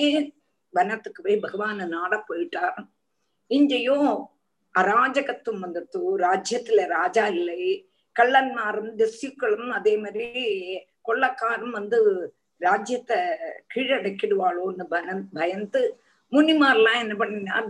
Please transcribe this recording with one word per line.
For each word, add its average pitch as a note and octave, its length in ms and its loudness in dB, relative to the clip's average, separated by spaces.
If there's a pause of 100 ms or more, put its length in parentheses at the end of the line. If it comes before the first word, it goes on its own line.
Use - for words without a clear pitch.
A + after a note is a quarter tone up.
(720)
வனத்துக்கு G#3+ 500 -2
போய் G#3 140 2
பகவானை G3+ 480 -4
நாட F3+ 440 -4
போயிட்டார். F3 500 -4 (680)
இங்கேயும் C4+ 840 2 (500)
அராஜகத்துவம் A#3 840 0
வந்துட்டு, F3 380 -6 (160)
ராஜ்யத்துல F#3+ 720 2
ராஜா F3+ 400 2
இல்லை, F3+ 600 -2 (260)
கள்ளன்மாரும் A#3+ 840 0
திசுக்களும் A3+ 720 -2
அதே G#3+ 280 2
மாதிரி G#3+ 300 -6 (800)
கொள்ளக்காரும் A#3 640 -2
வந்து G#3+ 300 0 (580)
ராஜ்யத்தை G#3 600 0 (580)
கீழடக்கிடுவாளோன்னு G3 1080 0
பய-, F#3 500 -4
பயந்து F#3+ 480 -2 (500)
முனிமாரெல்லாம் C4+ 680 6
என்ன G#3+ 140 -4
பண்ணினா, G3+ 420 -4 (140)